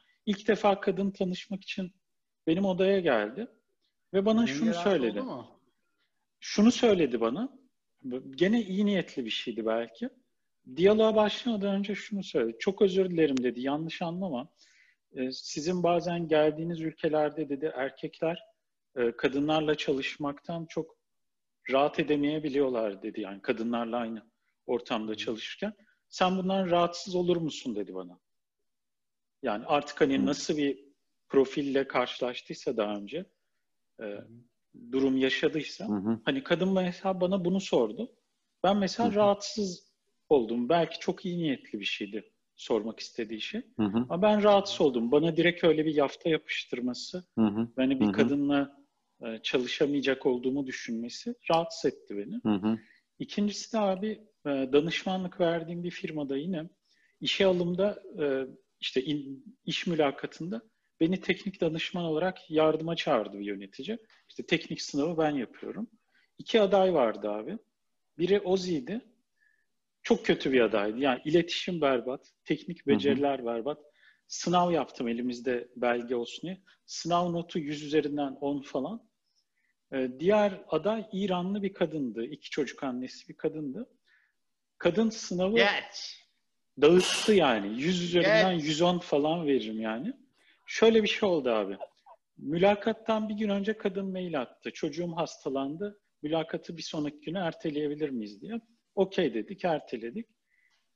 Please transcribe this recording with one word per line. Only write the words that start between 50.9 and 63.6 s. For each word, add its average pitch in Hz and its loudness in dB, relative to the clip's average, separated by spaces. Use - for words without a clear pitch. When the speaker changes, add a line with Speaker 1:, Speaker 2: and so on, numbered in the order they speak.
Speaker 1:
rahatsız 165 0
etti - -14
beni. 107 -8
Speaker 3:
Hı 101 -2
hı. 110 0
Speaker 1:
İkincisi - -4
de 226 -2
abi, 196 0
e, - -2
danışmanlık 156 0
verdiğim 170 0
bir 175 -4
firmada 151 -6
yine 165 -4
işe - 2
alımda, 180 2
e, 135 0
işte - -2
in-, 139 -6
iş - -6
mülakatında 160 -2
beni 185 2
teknik - -4
danışman 170 -2
olarak 165 -2
yardıma 156 2
çağırdı 107 0
bir 101 -8
yönetici. 104 -8